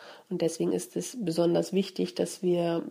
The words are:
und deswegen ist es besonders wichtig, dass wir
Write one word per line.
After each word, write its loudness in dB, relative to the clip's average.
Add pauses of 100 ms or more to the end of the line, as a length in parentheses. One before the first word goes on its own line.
(300)
und -2
deswegen 0
ist -4
es -6
besonders 2
wichtig, 0
dass -4
wir 2